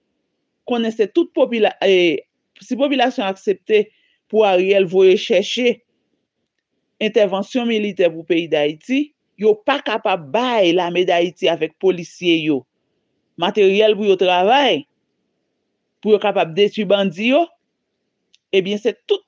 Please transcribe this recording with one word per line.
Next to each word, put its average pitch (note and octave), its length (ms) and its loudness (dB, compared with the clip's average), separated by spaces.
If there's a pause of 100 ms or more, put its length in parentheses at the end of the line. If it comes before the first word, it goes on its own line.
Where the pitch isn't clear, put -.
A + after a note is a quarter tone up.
(680)
konnen A3+ 260 -2
se G#3+ 120 0
tout E4+ 300 -2
popula-, A#3 480 0
e, F3 400 2 (380)
si A#3+ 160 -8
popilasyon B3+ 500 0
aksepte G3+ 560 -2 (480)
pou G#3+ 160 2
Ariel F#3+ 420 2
voye F#3 300 4
chèche A#3 560 -2 (1300)
entèvansyon G#3+ 680 0
militè G#3 420 0
pou D#3+ 160 -14
peyi E3+ 240 -2
d D#3 80 0
Ayiti, D#3 440 -2 (340)
yo G#3 180 2
pa C#4 300 -2
kapab F#3+ 480 -4
bay A3+ 420 0
lame F3 320 -2
d F3 80 0
Ayiti F3 380 -2
avèk D#3+ 300 -6
polisye F3 680 -2
yo. C3+ 140 -2 (760)
Materyèl G3 560 2
pou G#3 140 -4
yo F#3+ 80 2
travay, F#3+ 680 0 (1160)
pou G#3+ 120 2
yo G3+ 80 0
kapab F3+ 340 -2
detwi G#3 320 0
bandi G3 460 0
yo, E4+ 100 2 (1080)
ebyen, G3 280 -2
se G3+ 160 -4
tout - 320 -4